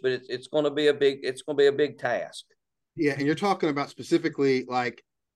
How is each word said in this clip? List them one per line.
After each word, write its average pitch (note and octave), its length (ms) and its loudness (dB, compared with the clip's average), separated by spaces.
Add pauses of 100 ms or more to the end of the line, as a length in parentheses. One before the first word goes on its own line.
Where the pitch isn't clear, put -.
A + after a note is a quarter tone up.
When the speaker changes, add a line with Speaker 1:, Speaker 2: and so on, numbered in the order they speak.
Speaker 1:
but C3 80 0
it's, B2+ 180 -6
it's B2+ 200 -10
gonna D3 240 0
be D3 160 2
a C#3+ 60 6
big, C#3 280 2
it's B2+ 200 -8
gonna D3+ 140 -8
be C#3+ 100 6
a C#3 60 6
big C#3 260 -2
task. A2 480 -6 (500)
Speaker 2:
Yeah, D3 160 2
and C#3 140 -2
you're D#3 100 2
talking F#3+ 320 0
about C#3+ 220 -4
specifically, C#3 720 0
like, B2 400 -4 (320)